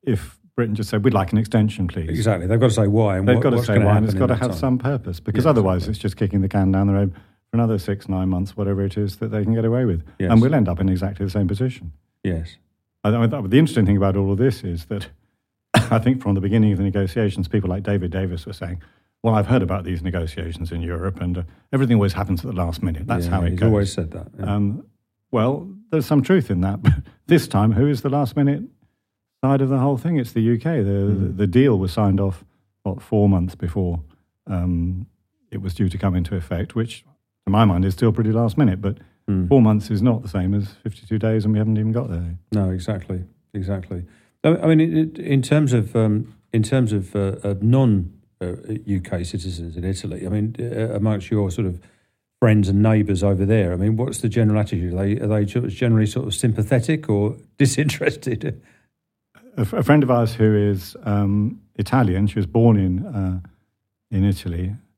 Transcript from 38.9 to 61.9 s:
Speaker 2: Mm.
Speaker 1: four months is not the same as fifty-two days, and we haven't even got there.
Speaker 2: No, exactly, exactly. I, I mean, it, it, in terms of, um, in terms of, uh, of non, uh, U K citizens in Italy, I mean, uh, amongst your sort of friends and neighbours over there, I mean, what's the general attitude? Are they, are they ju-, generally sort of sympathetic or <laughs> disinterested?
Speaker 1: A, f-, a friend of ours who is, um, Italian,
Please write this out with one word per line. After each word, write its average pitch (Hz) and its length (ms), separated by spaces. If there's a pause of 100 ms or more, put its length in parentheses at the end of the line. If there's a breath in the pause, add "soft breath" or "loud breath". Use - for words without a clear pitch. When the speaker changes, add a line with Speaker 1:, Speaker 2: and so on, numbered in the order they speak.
Speaker 2:
Mm. 92 180
Speaker 1:
four 135 140
months 107 260
is 104 140
not 117 200
the 101 60
same 95 240
as 101 140 (160)
fifty-two - 360
days, 110 260
and 107 100
we 107 40
haven't 110 200
even 110 140
got 120 180
there. 85 240 (160)
Speaker 2:
No, 101 200
exactly, 92 520 (320)
exactly. 92 500 (380 soft breath)
I, 147 140
I - 100
mean, 160 140
it, 160 160
it, 160 240
in 135 220
terms 147 300
of, 110 220
um, 110 400 (180)
in 110 120
terms 120 280
of, 98 220
uh, 98 300
of 98 180
non, 110 500 (280)
uh, 90 140 (300)
U 98 160
K 87 220
citizens 85 540
in 87 80
Italy, 92 420
I - 20
mean, 104 300
uh, 117 380
amongst 104 340
your 101 220
sort 98 160
of 87 120 (600 soft breath)
friends 107 280
and 98 140
neighbours 104 400
over 98 240
there, 98 260
I 90 40
mean, 107 200
what's 123 220
the 120 100
general 107 300
attitude? 90 340
Are 90 120
they, 101 160
are 104 80
they 107 160
ju-, 120 240
generally 110 380
sort - 200
of 101 80
sympathetic 120 720
or 104 280 (100)
<laughs> - 120
disinterested? - 1040 (960 soft breath)
Speaker 1:
A, - 40
f-, - 120
a - 120
friend 147 180
of 131 80
ours 117 240
who 107 220
is, 101 480
um, 104 560 (160)
Italian, 101 500